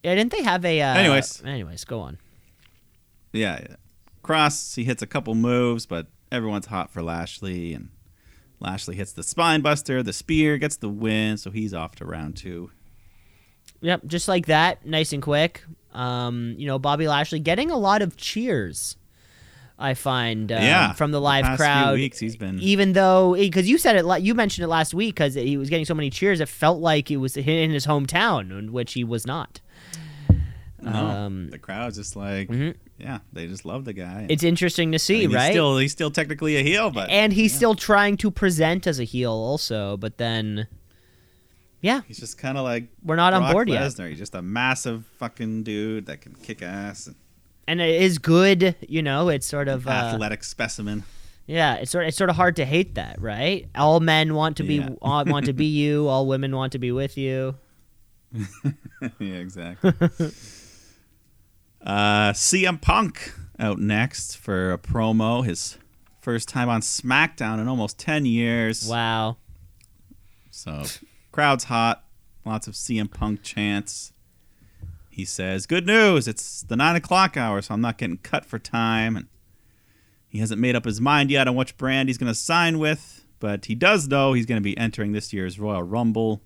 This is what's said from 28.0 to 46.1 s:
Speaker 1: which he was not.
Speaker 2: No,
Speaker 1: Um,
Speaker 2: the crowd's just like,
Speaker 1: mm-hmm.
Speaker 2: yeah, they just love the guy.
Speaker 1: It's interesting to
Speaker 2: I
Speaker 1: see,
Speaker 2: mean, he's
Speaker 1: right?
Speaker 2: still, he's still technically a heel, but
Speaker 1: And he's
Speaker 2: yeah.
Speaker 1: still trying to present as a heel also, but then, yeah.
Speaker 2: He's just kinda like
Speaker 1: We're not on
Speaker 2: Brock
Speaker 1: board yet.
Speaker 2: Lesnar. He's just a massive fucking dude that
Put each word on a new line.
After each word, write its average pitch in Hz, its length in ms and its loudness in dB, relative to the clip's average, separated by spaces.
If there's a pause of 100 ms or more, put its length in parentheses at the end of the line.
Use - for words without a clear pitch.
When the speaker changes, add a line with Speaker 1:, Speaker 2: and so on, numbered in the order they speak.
Speaker 1:
which 120 220 -4
he 123 120 -2
was 117 200 -4
not. 139 360 -8 (1200)
Speaker 2:
No, - 100 -6
Speaker 1:
Um, 101 580 -2
Speaker 2:
the 71 100 -16
crowd's 104 360 -8
just 101 220 -12
like, 98 320 -4
Speaker 1:
mm-hmm. 135 220 -2 (260)
Speaker 2:
yeah, 127 220 -12 (120)
they 82 160 -12
just 95 160 -12
love 120 220 -8
the 113 80 -10
guy. 95 360 -10
Speaker 1:
It's 156 140 0
interesting 170 480 2
to 160 40 0
Speaker 2:
I - 20 0
Speaker 1:
see, 196 240 2
Speaker 2:
mean, 175 80 2
he's - 60 2
Speaker 1:
right? 131 160 4
Speaker 2:
still, 147 260 4
he's 139 160 2
still 151 180 -2
technically 147 460 -2
a 139 60 2
heel, 196 280 2
but 104 180 -4
Speaker 1:
And 208 220 4
he's 214 220 4
Speaker 2:
yeah. - 40 -2
Speaker 1:
still 226 180 6
trying 202 420 4
to 214 140 2
present 175 560 2
as 147 120 0
a 123 60 -2
heel 120 260 -2
also, 110 640 -2
but 107 200 -8
then, 107 500 -2 (1120)
yeah. 240 260 0
Speaker 2:
He's 113 120 -16
just - 180 -14
kinda 135 240 -6
like 120 280 -4 (140)
Speaker 1:
We're 156 120 0
not 175 180 4
on 190 100 4
Speaker 2:
Brock - 100 2
Speaker 1:
board 214 160 2
yet. 135 200 0
Speaker 2:
Lesnar. 90 200 -10
He's 73 100 -12
just 101 160 -14
a 92 60 -8
massive 113 640 -2 (120)
fucking 110 460 -6
dude 107 440 -6
that 71 140 -12